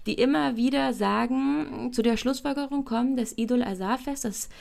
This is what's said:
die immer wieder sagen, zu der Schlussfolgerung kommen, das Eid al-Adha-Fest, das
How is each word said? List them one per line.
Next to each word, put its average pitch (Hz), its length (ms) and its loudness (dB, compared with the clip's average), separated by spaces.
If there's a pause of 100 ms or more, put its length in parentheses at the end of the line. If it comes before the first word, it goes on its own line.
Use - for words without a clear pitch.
die 214 80 0
immer 277 400 4
wieder 254 380 2
sagen, 247 1000 0
zu - 80 0
der 226 160 4
Schlussfolgerung 277 680 -2
kommen, 240 320 0
das 247 200 -4
Eid 226 140 0
al-Adha-Fest, 247 720 -2
das - 240 -6 (120)